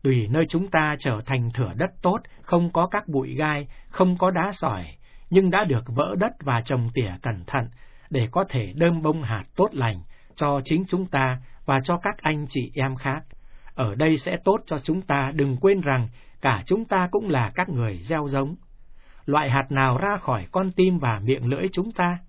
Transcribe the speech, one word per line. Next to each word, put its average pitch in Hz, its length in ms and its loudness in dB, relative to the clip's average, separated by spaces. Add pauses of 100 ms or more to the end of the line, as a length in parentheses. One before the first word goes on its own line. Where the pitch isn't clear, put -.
Tùy 127 280 2
nơi 160 180 4
chúng 180 180 0
ta 151 320 2
trở 113 260 -2
thành 123 280 0
thửa 113 240 -2
đất 175 140 0 (100)
tốt, 185 180 2 (220)
không 170 300 2
có 175 160 2
các 208 200 -4
bụi 131 280 -2
gai, 147 320 -2 (220)
không 180 280 2
có 185 140 2
đá 180 200 0
sỏi, 107 340 -4 (440)
nhưng 185 200 6
đã 190 140 2
được 127 240 0
vỡ 151 320 0
đất 226 140 0 (100)
và 120 180 2
trồng 120 320 -2
tỉa 107 180 -2 (100)
cẩn 101 260 -4
thận 131 200 -2 (420)
để 120 220 0
có 190 180 2
thể 104 260 -4
đơm 170 260 4
bông 156 220 0
hạt 107 200 -4 (120)
tốt 196 160 4
lành 110 300 -2 (340)
cho 143 300 0
chính 190 220 2
chúng 185 180 -2
ta 131 320 0 (280)
và 135 180 2
cho 175 140 0
các 202 240 -4
anh 151 280 0
chị - 260 -4
em 131 200 -2
khác. 139 280 -4 (520)
Ở 107 200 -2
đây 156 220 4
sẽ 175 280 -4
tốt 208 200 4
cho 151 140 -4
chúng 175 220 -2
ta, 139 340 0
đừng 139 220 2
quên 196 240 4
rằng 131 260 2 (340)
cả 117 240 2
chúng 226 200 0
ta 180 260 2
cũng 208 180 0
là 120 260 2
các 190 140 0
người 113 280 -2
gieo 147 300 -4
giống. 139 280 -2 (720)
Loại 147 240 4
hạt 135 220 0
nào 131 260 4
ra 202 200 0
khỏi 110 340 -2
con 185 200 0
tim 185 280 4
và 117 240 0
miệng 123 220 0
lưỡi 147 260 0
chúng 208 200 -4
ta? 175 260 0 (120)